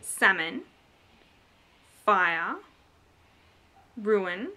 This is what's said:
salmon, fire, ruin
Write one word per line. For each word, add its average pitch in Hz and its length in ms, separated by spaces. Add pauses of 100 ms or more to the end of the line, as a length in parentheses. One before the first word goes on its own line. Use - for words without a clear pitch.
salmon, 190 600 (1400)
fire, 180 520 (1400)
ruin 202 600